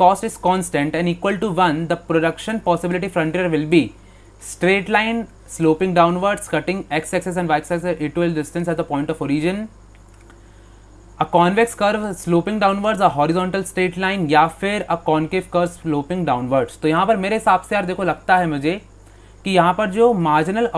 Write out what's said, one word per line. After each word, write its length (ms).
cost 260
is 80
constant 640
and 80
equal 320
to 100
one, 260
the 80
production 520
possibility 560
frontier 320
will 260
be 80
straight 480
line 380
sloping 460
downwards, 540
cutting 420
x 240
axis 220
and 120
y 100
axis 260
at 180
equal 360
distance 300
at 80
the 80
point 300
of 120
origin। 420
A 60
convex 500
curve 280
sloping 420
downwards, 420
a 80
horizontal 560
straight 320
line, 340
या 160
फिर 300
a 160
concave 480
curve 220
sloping 500
downwards। 560
तो 60
यहाँ 180
पर 100
मेरे 200
हिसाब 320
से 60
यार 120
देखो, 180
लगता 320
है 100
मुझे 340
कि 60
यहाँ 280
पर 120
जो 220
marginal 520